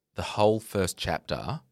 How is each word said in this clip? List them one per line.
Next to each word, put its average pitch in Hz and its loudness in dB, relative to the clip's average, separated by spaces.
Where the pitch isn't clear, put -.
The 101 -4
whole 107 4
first 95 -2
chapter - -4